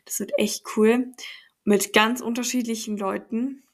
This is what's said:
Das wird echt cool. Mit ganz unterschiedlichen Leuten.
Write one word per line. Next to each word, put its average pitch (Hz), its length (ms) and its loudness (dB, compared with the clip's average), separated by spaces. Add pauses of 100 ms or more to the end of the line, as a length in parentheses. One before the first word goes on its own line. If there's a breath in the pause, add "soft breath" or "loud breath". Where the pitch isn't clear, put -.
Das - 120 -8
wird 202 200 -8
echt 214 260 -4 (120)
cool. 240 360 4 (520 loud breath)
Mit 202 280 2
ganz 226 300 4
unterschiedlichen 233 760 -4
Leuten. 214 760 -4